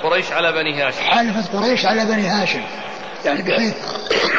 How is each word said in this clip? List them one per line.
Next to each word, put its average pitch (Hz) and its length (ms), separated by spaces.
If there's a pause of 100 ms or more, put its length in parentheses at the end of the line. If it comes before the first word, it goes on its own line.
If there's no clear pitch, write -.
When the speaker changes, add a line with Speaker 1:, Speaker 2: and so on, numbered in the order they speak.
Speaker 1:
قريش 175 300
على 165 200
بني 156 300
هاشم. 127 200
Speaker 2:
حالفت 214 540
قريش 226 300
على 220 180
بني 208 240
هاشم، 190 340 (640)
يعني 147 180
بحيث 196 320 (640)